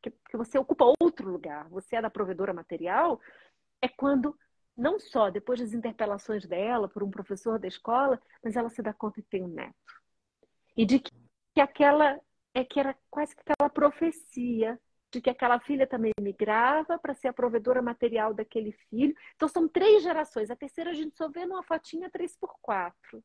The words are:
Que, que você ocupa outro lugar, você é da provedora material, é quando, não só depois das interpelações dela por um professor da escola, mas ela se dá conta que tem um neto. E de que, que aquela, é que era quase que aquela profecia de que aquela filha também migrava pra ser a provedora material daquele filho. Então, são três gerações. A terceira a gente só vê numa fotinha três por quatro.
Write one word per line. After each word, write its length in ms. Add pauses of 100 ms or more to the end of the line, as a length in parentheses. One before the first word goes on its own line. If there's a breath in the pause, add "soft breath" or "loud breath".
Que, 100
que 260
você 200
ocupa 280 (140)
outro 300
lugar, 400
você 260
é 60
da 80
provedora 440
material, 680 (640 loud breath)
é 60
quando, 500 (380)
não 240
só 300
depois 300
das 140
interpelações 720
dela 420
por 160
um 80
professor 480
da 80
escola, 540 (220 soft breath)
mas 120
ela 140
se 120
dá 120
conta 280
que 60
tem 160
um 40
neto. 280 (1000)
E 100
de 140
que, 120 (420)
que 80
aquela, 580 (340)
é 100
que 160
era 160 (140)
quase 260
que 60
aquela 280
profecia 1120 (320)
de 100
que 80
aquela 300
filha 280
também 240 (100)
migrava 800
pra 140
ser 160
a 40
provedora 480
material 520
daquele 380
filho. 440 (200 loud breath)
Então, 120
são 200
três 360
gerações. 460
A 60
terceira 360
a 20
gente 220
só 140
vê 160
numa 180
fotinha 460
três 260
por 260
quatro. 640